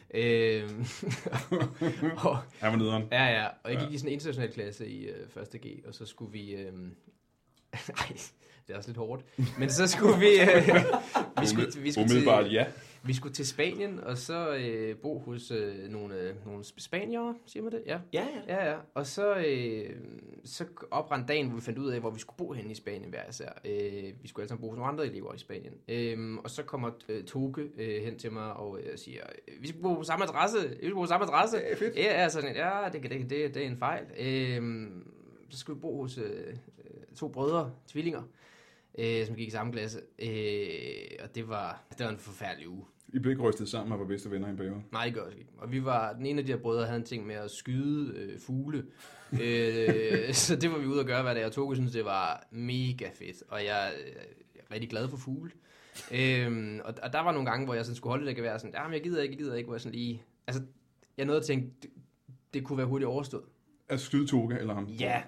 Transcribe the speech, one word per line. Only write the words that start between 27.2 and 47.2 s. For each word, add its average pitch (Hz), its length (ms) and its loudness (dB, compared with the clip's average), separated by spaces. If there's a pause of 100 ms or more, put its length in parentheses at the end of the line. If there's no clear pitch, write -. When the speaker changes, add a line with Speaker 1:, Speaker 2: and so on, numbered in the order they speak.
Speaker 1:
Toge, 135 540 -2
øh, 110 260 -4
hen 113 140 -6
til 113 140 -6
mig 110 220 -6
og, 98 260 -8
øh, - 180 -8
siger, - 260 -12 (240)
"Øh, 71 140 -16
vi 131 60 -8
skal 165 140 -10
bo 180 140 4
på 160 80 -2
samme 165 220 2
adresse. 175 320 2 (120)
Vi 123 60 -8
skal 180 180 -4
bo 190 80 0
på 175 60 0
samme 180 180 4
adresse." 196 320 6
Speaker 2:
Ja, - 180 0
fedt. 220 200 0
Speaker 1:
Ja, 175 260 6
ja, 175 80 8
sådan, 143 260 -2
"Ja, 165 160 2 (220)
det, 151 100 -6
det, - 80 -4 (180)
det, 143 240 0
det 131 100 -4
er 139 40 -2
en 123 100 -4
fejl." 135 260 0 (160)
Øhm, 117 880 -2 (420)
så - 100 -14
skulle 151 180 -8
vi - 40 -14
bo 143 200 -4
hos, 127 160 -6
øh, 120 60 -4 (920)
to 156 120 -6
brødre, 139 440 0 (160)
tvillinger, 160 340 -4 (800)
øh, 113 280 2
som 113 80 -4
gik 110 120 -6
i 107 40 -8
samme 113 220 -2
klasse. 110 260 -6 (200)
Øh, 113 80 -4 (960)
og - 120 -12
det 113 140 -6
var, 101 340 -6 (140)
det 123 80 -4
var 110 60 -2
en 104 60 -6
forfærdelig 92 520 -10
uge. 92 160 -12 (280)
Speaker 2:
I 131 60 2
blev 127 120 2
ikke 131 120 0
rystet 107 260 4
sammen 110 240 -4
og 101 60 -2
var 98 60 -4
bedste 98 260 -4
venner 98 160 -2
i 104 40 -4
en 98 60 -6
periode? 98 240 -6 (100)
Speaker 1:
Nej, 113 140 -2
det 120 80 -2
gør 101 160 -6
vi - 100 -16
ikke. - 180 -20
Og 117 140 -10
vi 131 140 -2
var, 113 280 2
den 123 120 -6
ene 147 140 0
af 135 60 0
de 135 60 0
her 117 80 0
brødre 117 260 2
havde 117 140 0
en 113 60 -4
ting 110 220 -8